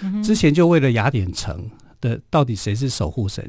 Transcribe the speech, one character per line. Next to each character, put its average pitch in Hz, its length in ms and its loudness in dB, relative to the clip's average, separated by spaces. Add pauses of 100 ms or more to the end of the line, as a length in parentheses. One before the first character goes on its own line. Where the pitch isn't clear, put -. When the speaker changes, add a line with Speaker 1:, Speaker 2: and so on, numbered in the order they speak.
Speaker 1:
嗯 190 100 -4
哼。 208 100 -4
Speaker 2:
之 220 140 2
前 156 160 4
就 170 140 4
为 170 140 4
了 131 120 4
雅 113 160 2
典 98 240 0
城 - 380 -8 (280)
的 117 300 -2
到 151 160 2
底 120 100 -2
谁 101 200 -4
是 127 160 -2
守 85 200 -2
护 101 160 -4
神， - 220 -8